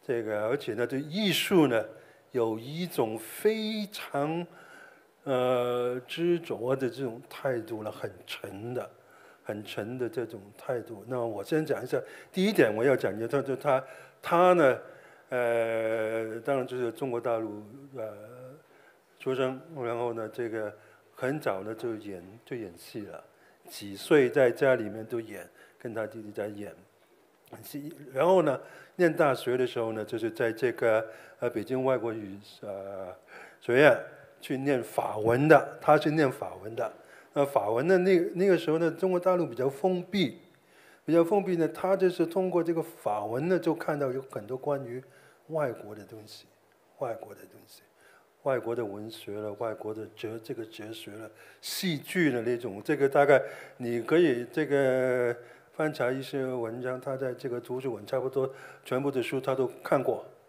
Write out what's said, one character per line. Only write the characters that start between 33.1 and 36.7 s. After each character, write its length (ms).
学 140
院 200
去 180
念 240
法 360
文 320
的， 320
他 160
是 140
念 200
法 320
文 120